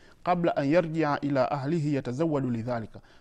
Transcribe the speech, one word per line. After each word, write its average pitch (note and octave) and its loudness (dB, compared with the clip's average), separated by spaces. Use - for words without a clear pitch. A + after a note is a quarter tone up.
"qabla E3+ 2
an C#3 2
yarji'a D#3+ 2
ila C#3 2
ahlihi D3 0
yatazawwadu C3+ 0
lidhalika," A#2 -6